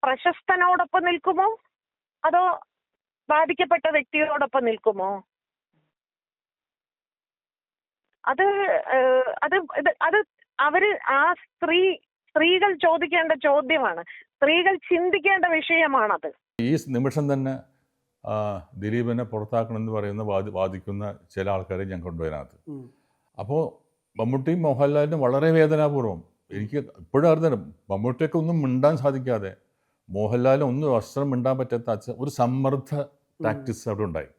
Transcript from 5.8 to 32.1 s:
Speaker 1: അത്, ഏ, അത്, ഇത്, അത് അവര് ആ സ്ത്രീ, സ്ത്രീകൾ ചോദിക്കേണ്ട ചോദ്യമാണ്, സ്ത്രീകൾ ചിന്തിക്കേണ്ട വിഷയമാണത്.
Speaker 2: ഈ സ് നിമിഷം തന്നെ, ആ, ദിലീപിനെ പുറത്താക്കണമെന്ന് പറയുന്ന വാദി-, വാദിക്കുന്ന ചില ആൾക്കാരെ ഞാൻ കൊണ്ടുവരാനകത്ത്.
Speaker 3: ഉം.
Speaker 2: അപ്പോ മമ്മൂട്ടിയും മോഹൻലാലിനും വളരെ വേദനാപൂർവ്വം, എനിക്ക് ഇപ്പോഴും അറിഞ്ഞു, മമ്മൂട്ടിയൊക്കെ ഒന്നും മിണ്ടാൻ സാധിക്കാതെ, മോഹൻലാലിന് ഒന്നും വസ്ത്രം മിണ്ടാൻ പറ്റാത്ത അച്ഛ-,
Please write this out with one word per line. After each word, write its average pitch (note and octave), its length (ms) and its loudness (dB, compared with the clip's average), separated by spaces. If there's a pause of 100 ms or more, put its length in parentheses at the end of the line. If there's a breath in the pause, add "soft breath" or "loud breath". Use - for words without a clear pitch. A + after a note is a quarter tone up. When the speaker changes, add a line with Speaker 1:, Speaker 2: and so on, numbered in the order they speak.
Speaker 1:
അത്, C4+ 180 2 (280)
ഏ, - 260 0 (460)
അത്, D4+ 120 0
ഇത്, E4 460 -2
അത് G4 220 2 (360)
അവര് F4+ 480 2
ആ D4 260 2
സ്ത്രീ, F4 640 0 (340)
സ്ത്രീകൾ F4+ 460 2
ചോദിക്കേണ്ട E4 560 2
ചോദ്യമാണ്, C4+ 720 0 (240 loud breath)
സ്ത്രീകൾ E4+ 480 2
ചിന്തിക്കേണ്ട F4+ 720 0
വിഷയമാണത്. C#4 840 0 (300)
Speaker 2:
ഈ B2+ 140 2
സ് D#3+ 120 -2
നിമിഷം C#3 460 0
തന്നെ, C3+ 260 -4 (680)
ആ, G#2 400 -4 (100)
ദിലീപിനെ A#2 460 -2
പുറത്താക്കണമെന്ന് A2 680 -4
പറയുന്ന G#2 320 -4
വാദി-, G2 300 -2
വാദിക്കുന്ന F#2+ 680 -6 (120)
ചില G2 180 -4
ആൾക്കാരെ F#2+ 340 -4
ഞാൻ F#2+ 180 -8
കൊണ്ടുവരാനകത്ത്. E2 680 -10
Speaker 3:
ഉം. C3 240 -16 (460)
Speaker 2:
അപ്പോ C#3 440 -6 (340)
മമ്മൂട്ടിയും C3+ 440 0
മോഹൻലാലിനും D3 580 2
വളരെ C#3 320 2
വേദനാപൂർവ്വം, D3 720 2 (280)
എനിക്ക് G#2+ 260 -6
ഇപ്പോഴും C#3 540 -2
അറിഞ്ഞു, D#3 240 2 (340)
മമ്മൂട്ടിയൊക്കെ B2 480 -2
ഒന്നും E3 240 0
മിണ്ടാൻ C3+ 360 2
സാധിക്കാതെ, B2+ 580 -2 (540)
മോഹൻലാലിന് B2 540 2
ഒന്നും C#3 300 0
വസ്ത്രം C#3 380 -2
മിണ്ടാൻ B2+ 260 0
പറ്റാത്ത A#2+ 320 -4
അച്ഛ-, A2+ 280 -6